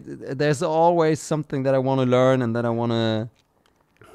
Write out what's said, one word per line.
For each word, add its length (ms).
there's 600
always 580
something 440
that 100
I 40
wanna 280
learn 360
and 140
that 100
I 40
wanna 580